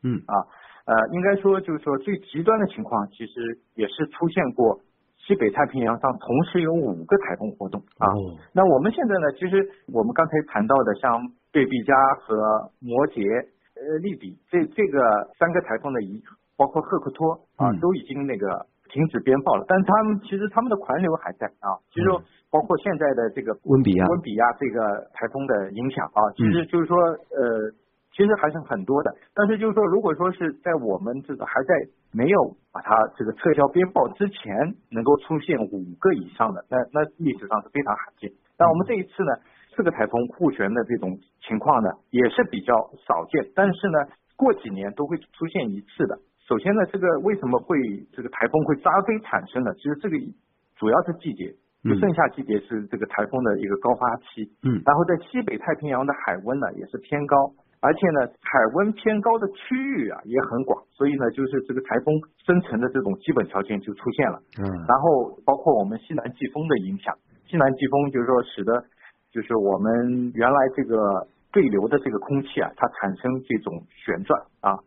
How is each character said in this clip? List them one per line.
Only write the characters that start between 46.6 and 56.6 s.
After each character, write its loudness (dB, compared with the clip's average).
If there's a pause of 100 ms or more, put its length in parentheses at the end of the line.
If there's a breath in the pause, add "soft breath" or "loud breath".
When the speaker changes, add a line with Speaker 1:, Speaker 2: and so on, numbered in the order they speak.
Speaker 2:
呢， 2
这 -8
个 -4 (160)
为 0
什 -10
么 2
会， -2 (380)
这 -14
个 -10
台 -2
风 0
会 0
扎 0 (140)
堆 -2
产 -4
生 -6
呢？ -4
其 -20
实 -4
这 -6
个 -4 (640)
主 0
要 4
是 -4
季 -8
节， -12 (320)
Speaker 1:
嗯。 2
Speaker 2:
就 2
盛 2
夏 2
季 -8
节 0
是 -8
这 -8
个 -4
台 -4
风 -4
的 0
一 -6
个 -2
高 0
发 -2
期。 -12 (160)
Speaker 1:
嗯。 0
Speaker 2:
然 6
后 2
在 0 (100)
西 -6
北 -4
太 -4
平 -8
洋 -2
的 -2 (100)
海 -2
温 -4